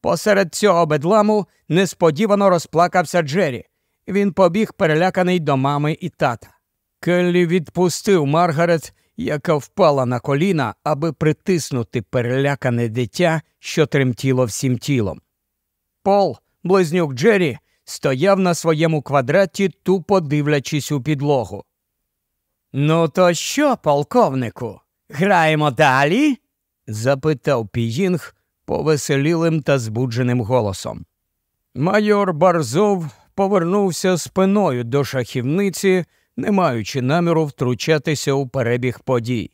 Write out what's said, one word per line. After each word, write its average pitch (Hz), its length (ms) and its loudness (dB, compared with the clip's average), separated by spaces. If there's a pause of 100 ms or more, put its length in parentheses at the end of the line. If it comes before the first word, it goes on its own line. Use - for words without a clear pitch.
Посеред 190 540 0
цього 170 300 2
бедламу 202 600 0 (220)
несподівано 190 800 2
розплакався 170 720 0
Джері. 147 440 -2 (420)
Він 202 260 0
побіг 190 400 2
переляканий 180 680 0
до 143 180 0
мами 147 440 -2
і 175 80 -8
тата. - 380 -4 (520)
Келлі 175 460 2
відпустив 170 800 0
Маргарет, 165 680 0 (240)
яка 151 380 -2
впала 143 500 2
на 120 140 -2
коліна, 143 640 -2
аби 151 300 -2
притиснути 147 880 -2
перелякане 123 880 -2
дитя, 151 520 -2 (180)
що - 260 0
тремтіло 127 600 0
всім 123 320 -4
тілом. 113 440 -4 (800)
Пол, 196 340 2 (260)
близнюк 175 500 0
Джері, 165 440 2 (260)
стояв 151 560 0
на 180 140 2
своєму 160 480 0
квадраті, 156 680 0
тупо 190 500 0
дивлячись 147 720 -2
у 143 100 -2
підлогу. 135 640 -2 (1120)
«Ну 156 340 2
то 175 260 4
що, 277 440 0
полковнику, 135 1040 0 (280)
граємо 156 600 2
далі?» — 156 680 2 (500)
запитав 131 800 -2
Піїнг 123 680 -4 (300)
повеселілим 156 960 0
та 139 180 0
збудженим 123 640 -2
голосом. 110 640 -4 (720)
Майор 202 580 0
Барзов 170 720 2 (300)
повернувся 190 840 0
спиною 190 680 0
до 131 200 -2
шахівниці, 160 1040 -2 (320)
не - 140 -2
маючи 139 500 0
наміру 160 440 0
втручатися 143 880 -2
у 135 140 -2
перебіг 123 520 -2
подій. 120 540 -4